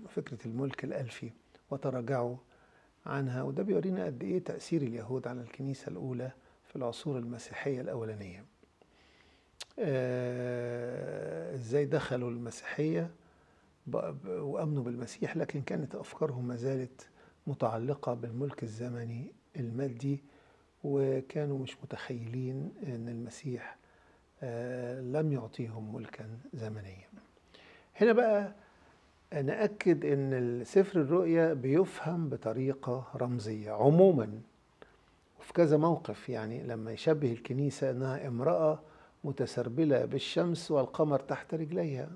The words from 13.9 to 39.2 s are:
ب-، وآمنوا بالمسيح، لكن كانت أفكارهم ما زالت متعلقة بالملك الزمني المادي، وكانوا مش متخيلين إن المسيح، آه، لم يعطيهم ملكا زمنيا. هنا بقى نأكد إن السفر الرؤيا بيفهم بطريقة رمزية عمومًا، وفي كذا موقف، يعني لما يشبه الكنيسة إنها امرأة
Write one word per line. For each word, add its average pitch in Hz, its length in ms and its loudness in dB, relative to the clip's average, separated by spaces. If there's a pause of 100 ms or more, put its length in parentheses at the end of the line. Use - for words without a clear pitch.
ب-، 143 320 -4
وآمنوا 151 540 -2
بالمسيح، 123 540 -6
لكن 160 260 -4
كانت 156 320 -4
أفكارهم 127 540 -4
ما 123 80 -4
زالت 131 520 -4 (380)
متعلقة 123 680 0
بالملك 120 480 -4
الزمني 117 720 -8 (240)
المادي، 131 680 -2 (640)
وكانوا 139 720 2
مش 131 240 -6
متخيلين 127 880 -6 (140)
إن 120 220 -6
المسيح، 120 680 -8 (680)
آه، 123 580 -6
لم 147 320 2
يعطيهم 110 600 -4
ملكا 113 340 -10 (260)
زمنيا. 104 540 -10 (880)
هنا 226 160 8
بقى 208 420 6 (800)
نأكد 170 720 4
إن 139 280 2
السفر 127 680 4
الرؤيا 165 540 6
بيفهم 156 760 2
بطريقة 127 880 -2
رمزية 110 560 -2
عمومًا، 127 680 8 (1000)
وفي - 120 -18
كذا 156 240 8
موقف، 151 520 2
يعني 113 340 -4
لما 113 300 -6
يشبه 147 400 2
الكنيسة 135 580 0
إنها 131 380 -2
امرأة 156 520 4 (440)